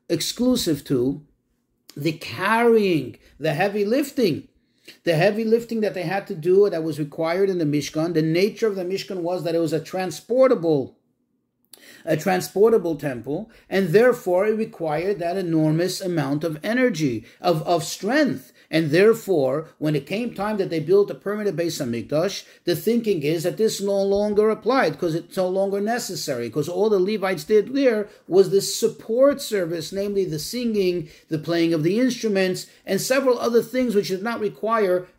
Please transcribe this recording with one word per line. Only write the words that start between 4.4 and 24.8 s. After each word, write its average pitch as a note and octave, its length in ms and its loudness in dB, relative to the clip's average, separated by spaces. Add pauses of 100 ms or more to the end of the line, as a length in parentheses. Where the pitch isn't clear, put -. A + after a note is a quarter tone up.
the E3+ 120 2
heavy G#3 300 2
lifting A3+ 360 0
that F#3+ 120 -2
they F3+ 100 -6
had G3 240 -4
to G3+ 80 -8
do F#3 340 4
that E3 140 -2
was D#3 160 -4
required E3 520 -2
in F3 80 -2
the D#3+ 60 0
Mishkan. D#3 500 -2
The D#3 80 2
nature F#3+ 440 0
of G3+ 80 -2
the F#3+ 80 -6
Mishkan F#3+ 340 -6
was F3 260 -4
that E3 120 -2
it E3 40 2
was E3 140 0
a D#3 60 -2
transportable, F#3 1200 0 (1040)
a D#3+ 140 0
transportable F#3 760 2
temple, C#3 560 -8 (180)
and F#3+ 200 0
therefore G#3 580 4
it A3 100 2
required E3+ 640 -4
that F3 180 -4
enormous D#3+ 640 0
amount D3+ 420 -2
of D#3 200 -4
energy, F#3+ 600 0 (140)
of, D#3+ 220 2
of - 220 0
strength. A#3+ 680 -2 (220)
And D#3+ 180 0
therefore, E3 880 2
when D3+ 180 -2
it C#3 120 -4
came G#3 260 -6
time G#3 240 -4
that F3+ 140 -2
they D#3+ 80 -2
built G3 320 2
a - 40 -10
permanent G3+ 400 -4
Beis E3 240 -4
Hamikdash, C#3+ 640 -4 (200)
the E3+ 120 0
thinking G#3 460 0
is D#3+ 220 -2
that E3 140 -2
this A3 220 0
no G3 220 0
longer G#3 480 2
applied, G#3+ 480 0